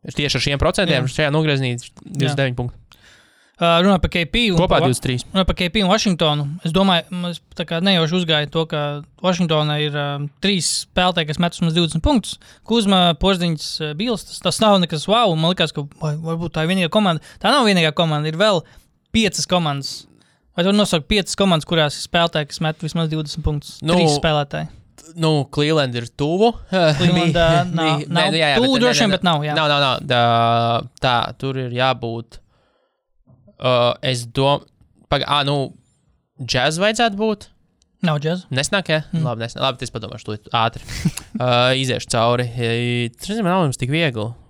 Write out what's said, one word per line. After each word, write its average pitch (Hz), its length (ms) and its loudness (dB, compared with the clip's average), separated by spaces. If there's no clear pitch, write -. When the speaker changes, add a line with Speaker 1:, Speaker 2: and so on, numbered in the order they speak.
Speaker 1:
Tieši 143 340 -2
ar - 80 -2
šiem 143 160 -2
procentiem 170 400 0
Speaker 2:
Jā. 135 80 -4
Speaker 1:
šajā 151 240 0
nogrieznī 135 400 0
divdesmit 131 640 -4
deviņi 131 160 0
Speaker 2:
Jā. 127 80 -4
Speaker 1:
punkti. 127 140 -8
Speaker 2:
Ā, 170 140 4
runā 196 160 6
par - 80 0
K 175 160 -2
P 233 300 0
un - 20 2
Speaker 1:
Kopā 175 220 4
Speaker 2:
pa-, - 80 4
Speaker 1:
divdesmit - 180 0
trīs. 123 200 -2
Speaker 2:
runā 190 100 2
par 170 160 0
K 180 80 0
P 208 160 0
un 180 80 2
Washingtonu. 160 540 2
Es 165 100 -4
domāju, 185 400 2
m-, 180 160 -6
es 170 140 -10
tā 170 100 -6
kā 165 160 -4
nejauši 175 320 2
uzgāju 160 380 0
to, 165 80 0
ka 147 120 -4
Washingtona 160 680 0
ir, 147 160 -4
ā, 143 60 -4
trīs 190 300 0
spēlētāji, 175 420 0
kas 156 160 -4
met 175 140 -2
vismaz 165 180 0
divdesmit 165 300 0
punktus. 214 320 0
Kuzma, 202 380 2
Porziņš, 175 460 0
ā, 151 60 -6
Bīls, 226 300 -4
tas, - 100 -14
tas - 240 -2
nav 208 160 6
nekas 160 320 -2
wow, 214 240 4
man 165 160 2
likās, 180 240 -2
ka 147 80 -4
vai, 151 160 -4
varbūt 165 400 -6
tā 160 80 0
ir 170 80 0
vienīgā 190 240 0
komanda. 185 240 2
Tā 208 80 4
nav 262 160 4
vienīgā 170 320 4
komanda, 156 320 0
ir 160 80 -8
vēl 202 240 2
piecas 202 400 0
komandas. 151 400 -2
Vai 175 80 -2
tu 196 80 2
vari 208 80 4
nosaukt 180 320 0
piecas 202 240 -2
komandas, 180 320 2
kurās 156 320 0
ir - 80 -10
spēlētāji, 170 460 -2
kas - 100 -6
met 160 240 -4
vismaz 160 240 -2
divdesmit 156 320 -6
punktus? 151 400 -4
Speaker 1:
Nu, 156 160 0
Speaker 2:
Trīs 151 240 4
spēlētāji. 151 480 -2
Speaker 1:
nu, 160 140 2
Cleveland 147 480 0
ir 117 160 -8
tuvu. 185 460 2
<laughs> - 100 -20
Speaker 2:
Cleveland, 170 640 2
Speaker 1:
Bija, 170 80 4
Speaker 2:
ā, 170 200 4
nav, 160 240 0
Speaker 1:
bija, 151 80 -8
Speaker 2:
nav. - 0 -
Speaker 1:
nē, 160 240 0
nu, 160 80 0
jā, 151 160 2
jā, - 80 4
Speaker 2:
Tuvu 262 160 2
Speaker 1:
bet, 233 80 4
Speaker 2:
droši 240 160 2
vien, 208 60 2
Speaker 1:
nē, - 20 2
nē, 185 80 2
Speaker 2:
bet 185 140 0
nav, 147 100 -2
jā. 151 160 -2
Speaker 1:
nav, 151 80 2
nav, 143 160 2
nav. 127 240 0
Tā, 117 840 2
tā, 123 140 2
tur 135 160 -6
ir 123 160 -8
jābūt. 123 680 -4
Ā, 127 120 0
es 123 160 -4
dom-, 135 380 0
pag-, 143 160 0
ā, 143 160 0
nu, 143 120 0
Jazz 131 400 -2
vajadzētu 220 400 0
būt? 214 300 -4
Speaker 2:
Nav 147 200 0
Jazz. 175 240 -4
Speaker 1:
Nesnāk, 147 400 -2
jā? 156 140 0
Speaker 2:
Mm. 160 140 -2
Speaker 1:
Labi, 113 180 -4
nesnāk. 117 220 -6
Labi, 131 180 -4
es - 80 -10
padomāšu 113 380 -12
tūlīt 104 260 -10
ātri. 117 300 -2
<laughs> - 300 -8
Ā, 127 60 0
iziešu 127 400 -2
cauri. 120 340 2
Ej, 120 720 -2
tas, 196 160 -8
nezinu, 214 160 0
nav 180 160 2
jums 131 160 -4
tik 127 100 -4
viegli. 127 380 -2